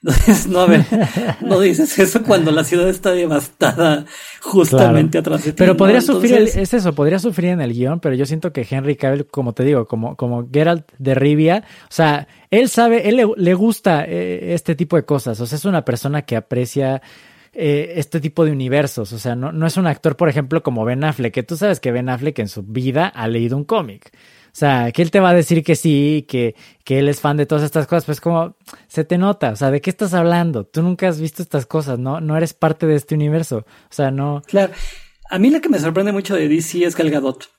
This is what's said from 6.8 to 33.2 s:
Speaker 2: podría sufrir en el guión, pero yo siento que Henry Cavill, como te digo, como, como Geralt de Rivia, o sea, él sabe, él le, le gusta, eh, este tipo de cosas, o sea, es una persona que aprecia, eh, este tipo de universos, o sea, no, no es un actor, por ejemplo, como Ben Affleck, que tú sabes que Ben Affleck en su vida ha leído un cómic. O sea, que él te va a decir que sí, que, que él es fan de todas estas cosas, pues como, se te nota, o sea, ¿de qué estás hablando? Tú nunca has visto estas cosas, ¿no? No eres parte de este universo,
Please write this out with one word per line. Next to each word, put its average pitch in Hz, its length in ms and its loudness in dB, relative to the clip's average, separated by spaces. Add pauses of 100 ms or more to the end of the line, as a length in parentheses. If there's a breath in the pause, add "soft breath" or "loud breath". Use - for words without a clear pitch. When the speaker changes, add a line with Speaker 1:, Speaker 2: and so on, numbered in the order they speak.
Speaker 2:
podría 151 240 2
sufrir 180 320 -2
en 180 100 -2
el 120 120 -2
guión, 127 260 -2
pero 143 160 -2
yo 131 100 0
siento 160 280 -6
que 127 180 -4
Henry 135 240 -2
Cavill, 139 320 -2
como 120 280 -6
te 127 100 -2
digo, 131 220 2
como, 117 300 -6
como 120 360 -4
Geralt 156 360 0 (100)
de 131 180 0
Rivia, 156 480 2 (180 loud breath)
o - 100 -20
sea, 147 360 0 (240 soft breath)
él 233 160 4
sabe, 233 400 2
él 226 80 2
le, 240 100 4 (100)
le 180 180 2
gusta, 185 500 0
eh, 175 500 -6
este 165 220 -2
tipo 170 180 -4
de 156 100 2
cosas, 120 360 -2
o 123 60 -6
sea, 139 120 -6
es - 60 -10
una 180 200 0
persona 139 380 -4
que 123 140 -4
aprecia, 131 680 -4 (500 soft breath)
eh, 165 440 -2
este 160 240 -4
tipo 156 240 0
de 156 80 2
universos, 131 600 -2
o 113 60 -10
sea, 120 160 -6
no, 131 160 -6
no 160 160 -2
es 160 100 -2
un 180 120 0
actor, 147 280 -2
por 170 120 2
ejemplo, 147 340 -2
como 117 220 -2
Ben 127 180 -2
Affleck, 139 320 -4
que 127 80 -4
tú 165 140 -8
sabes 190 240 -2
que 127 100 -4
Ben 123 180 -4
Affleck 127 300 -4
en 107 100 -4
su 101 140 -12
vida 127 460 -2
ha 120 180 -8
leído 117 300 -2
un 143 80 -4
cómic. 143 480 -6 (360 soft breath)
O - 100 -20
sea, 127 340 2
que 175 100 0
él 165 100 -2
te 202 80 4
va 185 100 4
a 175 40 6
decir 165 280 2
que 156 140 0
sí, 147 500 0
que, 120 300 -4 (260 soft breath)
que 135 160 -2
él 143 100 2
es 139 120 -2
fan 147 160 0
de 147 100 0
todas 147 160 0
estas 151 240 -2
cosas, 170 200 -2
pues 151 140 -6
como, 170 360 -4 (320 loud breath)
se 160 160 -4
te 175 120 -2
nota, 185 340 0
o 107 60 -6
sea, 135 140 0
¿de 143 100 0
qué 190 100 -4
estás 185 240 -4
hablando? 170 500 0
Tú - 180 -4
nunca 180 240 -2
has 160 140 -2
visto 160 220 -8
estas 143 240 -4
cosas, 139 340 -4
¿no? 135 200 -6
No 156 160 -2
eres 160 180 -2
parte 160 320 -2
de 156 100 2
este 147 180 -4
universo, 151 440 -2